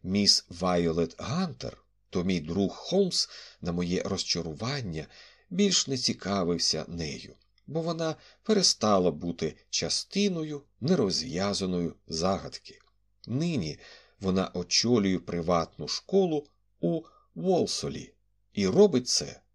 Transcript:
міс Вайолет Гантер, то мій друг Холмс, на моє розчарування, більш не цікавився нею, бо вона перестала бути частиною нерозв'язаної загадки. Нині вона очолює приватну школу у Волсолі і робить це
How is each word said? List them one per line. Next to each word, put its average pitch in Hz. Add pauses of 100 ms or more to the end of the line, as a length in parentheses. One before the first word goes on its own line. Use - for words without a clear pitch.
міс 95
Вайолет 87
Гантер, 139 (260)
то 90
мій 92
друг 87
Холмс, - (320)
на 175
моє 87
розчарування, 87 (420)
більш 185
не 131
цікавився 87
нею, 82 (320)
бо 156
вона 160 (280)
перестала 107
бути 82 (140)
частиною 156 (180)
нерозв'язаної 95 (160)
загадки. 82 (480)
Нині 123 (400)
вона 95
очолює 98
приватну 85
школу 170 (320)
у 165 (340)
Волсолі 160 (440)
і 101
робить 147
це - (140)